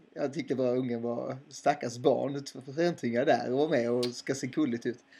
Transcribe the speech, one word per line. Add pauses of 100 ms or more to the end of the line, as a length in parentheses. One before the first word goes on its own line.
(140)
jag
tyckte
bara
ungen
var (120)
stackars
barn.
Två (120)
där
och
var
med
och
ska
se
gulligt
ut. (200)